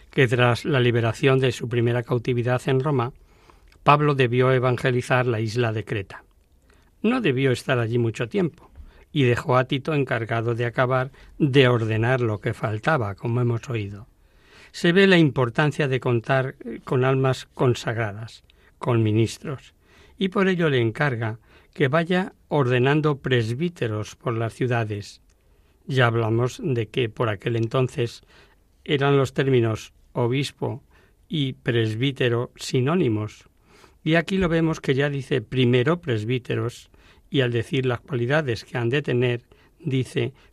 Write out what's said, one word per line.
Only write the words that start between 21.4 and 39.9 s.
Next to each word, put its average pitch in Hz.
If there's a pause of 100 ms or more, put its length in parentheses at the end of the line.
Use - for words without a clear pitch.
que 139
vaya 170 (160)
ordenando 143
presbíteros 120
por 123
las 113
ciudades. 113 (640)
Ya 131
hablamos 117
de 120
que 123
por 117
aquel 117
entonces 120 (640)
eran 143
los 135
términos 123 (200)
obispo 123 (460)
y 135
presbítero 117
sinónimos. 127 (560)
Y 156
aquí 180
lo 185
vemos 160
que 143
ya 139
dice 139
primero 127
presbíteros, 117 (400)
y 139
al 123
decir 123
las 120
cualidades 127
que -
han 117
de 147
tener, 123 (340)
dice, 127 (200)